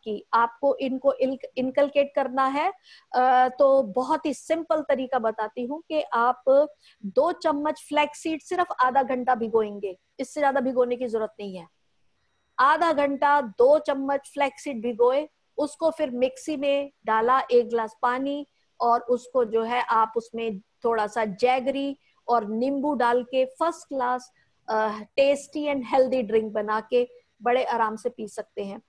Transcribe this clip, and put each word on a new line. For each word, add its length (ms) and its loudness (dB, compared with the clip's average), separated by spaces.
की, 300 -8
आपको 420 2
इनको 360 0
इल-, 320 -2
inculcate 580 0
करना 320 0
है, 260 -2
अ, 340 4
तो 340 4
बहुत 440 -2
ही 80 0
simple 460 -2
तरीका 380 -2
बताती 460 -4
हूँ 240 -8
कि 140 -2
आप 680 2
दो 260 2
चम्मच 560 -2
flax 340 -2
seed 200 -6
सिर्फ 240 -2
आधा 220 4
घंटा 320 0
भिगोएंगे, 640 -2
इससे 200 -8
ज्यादा 200 2
भिगोने 360 0
की 100 -4
जरूरत 340 -4
नहीं 160 -10
है। 120 -16
आधा 340 4
घंटा 480 2
दो 380 4
चम्मच 560 -4
flax 300 -4
seed 180 -8
भिगोए, 460 2
उसको 320 0
फिर 200 -4
मिक्सी 460 -2
में 340 -2
डाला, 340 2
एक 280 2
गिलास 340 -4
पानी, 440 -2
और 200 2
उसको 440 -2
जो 180 -2
है 200 -2
आप 340 2
उसमें 440 -6
थोड़ा 460 -2
सा 180 -4
जैगरी 720 -2
और 200 0
नींबू 460 -2
डाल 280 0
के 220 -2
first 440 -4
class, 440 -4
अ, 200 0
tasty 560 0
and 80 -4
healthy 340 2
drink 220 0
बना 300 -2
के 280 0
बड़े 220 2
आराम 320 -2
से 120 -8
पी 200 -10
सकते 360 -10
हैं। 240 -12